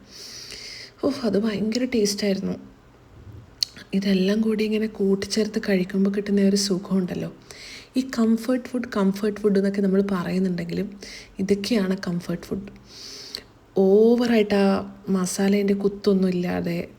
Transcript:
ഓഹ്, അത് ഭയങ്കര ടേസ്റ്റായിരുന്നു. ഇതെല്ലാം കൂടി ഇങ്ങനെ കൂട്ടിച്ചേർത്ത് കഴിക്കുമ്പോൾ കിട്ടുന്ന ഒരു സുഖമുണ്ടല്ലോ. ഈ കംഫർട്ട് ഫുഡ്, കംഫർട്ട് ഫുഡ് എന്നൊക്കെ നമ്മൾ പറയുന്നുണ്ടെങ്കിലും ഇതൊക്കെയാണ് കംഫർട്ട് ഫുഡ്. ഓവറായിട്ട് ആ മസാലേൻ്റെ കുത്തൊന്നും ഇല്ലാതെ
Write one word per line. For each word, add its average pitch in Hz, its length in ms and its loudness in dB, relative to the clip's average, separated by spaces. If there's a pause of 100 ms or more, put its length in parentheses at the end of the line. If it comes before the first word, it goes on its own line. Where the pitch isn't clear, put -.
(1080)
ഓഹ്, - 200 -2
അത് 196 120 2
ഭയങ്കര 220 460 0
ടേസ്റ്റായിരുന്നു. 196 680 0 (1400)
ഇതെല്ലാം 196 460 2
കൂടി 220 240 0
ഇങ്ങനെ 214 220 0
കൂട്ടിച്ചേർത്ത് 208 840 0
കഴിക്കുമ്പോൾ 196 420 2
കിട്ടുന്ന 202 300 0
ഒരു 196 160 4
സുഖമുണ്ടല്ലോ. 175 760 -2 (640)
ഈ 262 40 2
കംഫർട്ട് 233 680 0
ഫുഡ്, 240 280 -4
കംഫർട്ട് 202 440 0
ഫുഡ് 202 180 4
എന്നൊക്കെ 196 220 0
നമ്മൾ 196 300 4
പറയുന്നുണ്ടെങ്കിലും 175 880 -2 (380)
ഇതൊക്കെയാണ് 196 580 0 (120)
കംഫർട്ട് 175 340 -6
ഫുഡ്. - 260 -8 (1080)
ഓവറായിട്ട് 214 760 6
ആ 196 420 2 (120)
മസാലേൻ്റെ 196 640 2
കുത്തൊന്നും 196 540 2
ഇല്ലാതെ 180 600 -2 (100)